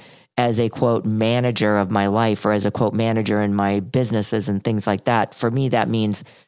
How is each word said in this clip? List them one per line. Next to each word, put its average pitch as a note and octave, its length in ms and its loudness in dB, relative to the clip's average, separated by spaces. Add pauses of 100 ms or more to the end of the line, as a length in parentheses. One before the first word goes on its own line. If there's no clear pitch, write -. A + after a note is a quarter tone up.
(360)
as A#2+ 240 0
a A#2 80 2
quote A#2 360 0
manager A2 720 2
of F#2+ 120 0
my G2+ 160 2
life G#2+ 400 0
or G#2 60 2
as G#2 140 0
a G#2 40 0
quote G#2+ 240 -2
manager A2 480 0
in G2+ 120 0
my G2+ 260 0
businesses A2 680 -2
and G2 140 -2
things G#2+ 240 -2
like G2 200 -2
that, A2+ 280 0
for A#2 160 -2
me, C3 200 0
that A2 180 0
means A2 340 0 (260)